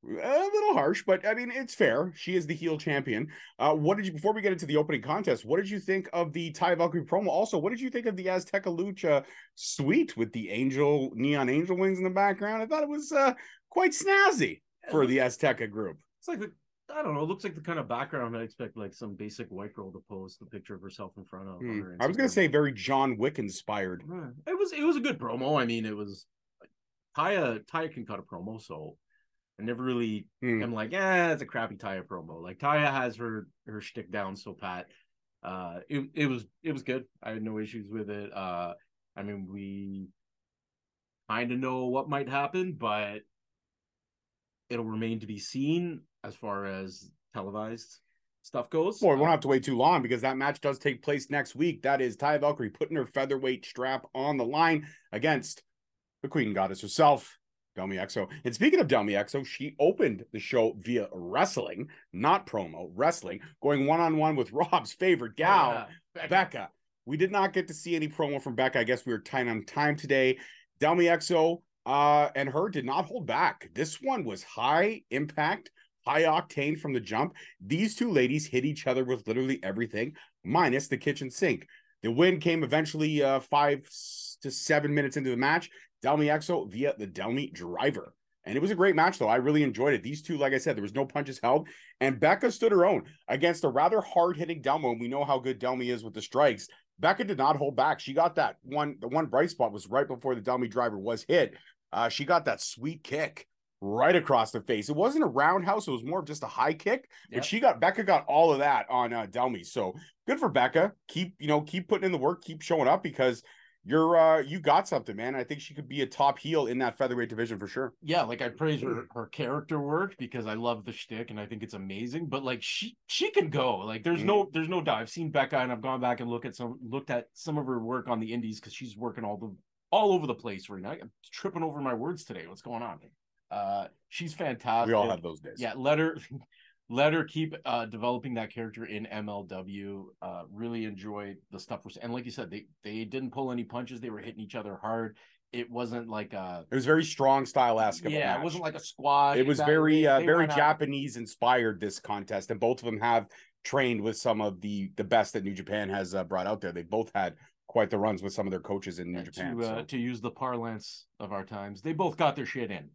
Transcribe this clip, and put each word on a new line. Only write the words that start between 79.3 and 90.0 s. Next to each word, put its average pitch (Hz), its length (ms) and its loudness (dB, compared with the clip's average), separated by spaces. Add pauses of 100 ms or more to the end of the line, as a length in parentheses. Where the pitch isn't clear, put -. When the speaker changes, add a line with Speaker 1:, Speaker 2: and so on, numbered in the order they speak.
Speaker 1:
everything, 110 520 -4 (300)
minus 135 440 2
the 131 100 -2
kitchen 135 320 -4
sink. 127 360 0 (360)
The - 80 0
win 165 300 4
came 165 220 2
eventually, 151 600 0
uh, 135 180 2
five 143 460 2
s-, - 560 -14
to 139 80 -8
seven 147 420 0
minutes 143 240 0
into 131 140 -2
the 123 60 0
match. 147 340 2 (320)
Del 139 140 4
Miezo 151 540 2
via 123 260 -2
the 107 100 -8
Del 95 260 -6
Mie 139 180 -4
driver. 87 640 -4 (300)
And 104 120 -4
it 135 40 2
was 190 100 0
a 214 40 0
great 180 220 4
match, 175 220 4
though. 110 100 2
I 113 80 6
really 147 260 4
enjoyed 131 300 2
it. 107 100 2